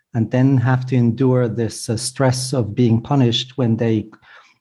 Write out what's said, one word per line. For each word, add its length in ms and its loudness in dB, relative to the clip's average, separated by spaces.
and 160 -2
then 260 4
have 300 0
to 100 -2
endure 520 2
this, 420 -6
uh, 80 -2
stress 560 -2
of 200 -2
being 240 2
punished 600 -2
when 180 0
they 320 -2